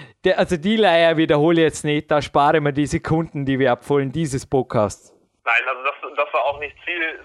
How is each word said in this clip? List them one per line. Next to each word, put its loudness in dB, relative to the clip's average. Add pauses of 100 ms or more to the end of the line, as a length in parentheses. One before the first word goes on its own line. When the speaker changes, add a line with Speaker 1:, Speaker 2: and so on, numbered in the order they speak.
(240)
Speaker 1:
der, 2
also 0
die 0
Leier 4
wiederhole 4
ich 4
jetzt -2
nicht, -2
da 2
spare 2
ich 0
mir 0
die -2
Sekunden, -4
die -2
wir 2
abholen, -2
dieses -6
Podcasts. -2 (360)
Speaker 2:
Nein, 0
also -6
das, -4 (200)
das -4
war 0
auch -4
nicht -12 (120)
Ziel, -6